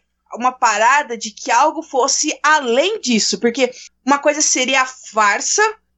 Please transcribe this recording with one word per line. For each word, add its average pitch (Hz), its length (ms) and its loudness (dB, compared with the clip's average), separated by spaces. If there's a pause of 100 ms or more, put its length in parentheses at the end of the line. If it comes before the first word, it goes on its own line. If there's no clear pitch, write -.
(340)
uma 247 180 -2
parada 240 640 2
de 220 140 -10
que - 200 -8
algo 302 320 2
fosse 277 600 -2
além 302 580 0
disso, 214 400 0
porque 240 320 0 (320)
uma 277 140 2
coisa 294 240 0
seria 262 400 0
a 247 40 -4
farsa 220 760 -2 (360)